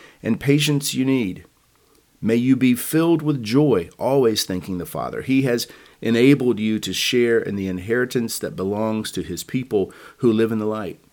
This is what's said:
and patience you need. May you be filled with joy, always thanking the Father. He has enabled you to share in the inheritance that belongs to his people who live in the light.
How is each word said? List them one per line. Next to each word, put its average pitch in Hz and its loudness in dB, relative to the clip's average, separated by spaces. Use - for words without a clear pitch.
and 110 -2
patience 147 0
you 131 -2
need. 110 -2
May 113 2
you 127 4
be 123 4
filled 160 2
with 147 -2
joy, 110 2
always 117 2
thanking 90 -6
the 82 -8
Father. 62 -8
He 131 2
has 120 -2
enabled 123 4
you 107 0
to 95 -8
share 120 2
in 101 -2
the 98 -4
inheritance 113 -4
that 78 -8
belongs 104 -4
to 92 -6
his 85 -10
people 110 -2
who 117 4
live 110 2
in 113 -2
the 107 -4
light. 107 -6